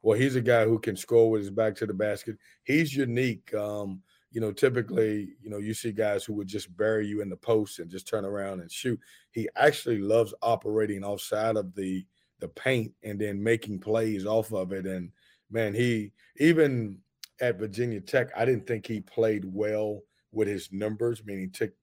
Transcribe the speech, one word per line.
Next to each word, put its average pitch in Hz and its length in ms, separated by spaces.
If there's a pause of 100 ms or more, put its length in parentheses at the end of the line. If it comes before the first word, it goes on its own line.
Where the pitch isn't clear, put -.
Well, 110 180
he's 131 160
a 127 60
guy 117 240
who 110 140
can 104 180
score 113 320
with 110 100
his 98 100
back 107 280
to 113 80
the 101 80
basket. 104 420 (300)
He's 147 280
unique. 123 600
Um, 104 480 (300)
you 113 100
know, 107 100
typically, 110 800 (120)
you 107 80
know, 104 100
you 107 140
see 110 200
guys 104 320
who 107 80
would 101 160
just 95 260
bury 107 320
you 104 140
in 101 80
the 92 80
post 107 420
and 85 100
just 92 160
turn 104 200
around 98 340
and 85 100
shoot. - 300 (320)
He 110 240
actually 131 440
loves 107 420
operating 107 640
outside 107 500
of 95 180
the, 95 320 (340)
the - 100
paint 120 420 (100)
and 104 160
then 101 240
making 107 380
plays 107 460
off 110 260
of 92 220
it. 95 120
And, 92 280 (360)
man, 107 240
he, 113 380 (260)
even 139 600 (420)
at 123 180
Virginia 107 440
Tech, 123 340
I 113 80
didn't 120 240
think 110 180
he 107 140
played 107 460
well 104 560 (320)
with 107 160
his 98 240
numbers, 107 500
meaning 98 260
took 98 220 (120)